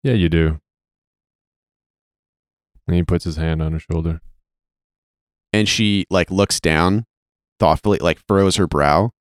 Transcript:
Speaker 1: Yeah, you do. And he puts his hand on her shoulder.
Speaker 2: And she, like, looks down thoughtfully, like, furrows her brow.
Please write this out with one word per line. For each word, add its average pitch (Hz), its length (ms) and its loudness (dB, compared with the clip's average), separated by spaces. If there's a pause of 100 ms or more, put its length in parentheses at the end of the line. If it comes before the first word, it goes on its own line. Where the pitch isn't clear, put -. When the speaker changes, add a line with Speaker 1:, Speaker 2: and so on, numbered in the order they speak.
Speaker 1:
Yeah, 135 100 0
you 90 160 2
do. 80 300 0 (2250)
And 87 80 0
he 87 80 2
puts 87 220 -2
his 80 100 -6
hand 80 260 -4
on 78 120 -4
her 80 60 -6
shoulder. 82 420 -6 (1300)
Speaker 2:
And 107 180 0
she, 104 400 0
like, 90 200 0
looks 95 300 0
down 90 460 0 (540)
thoughtfully, 95 400 2
like, 82 280 -2
furrows 98 300 2
her 92 100 0
brow. 76 540 0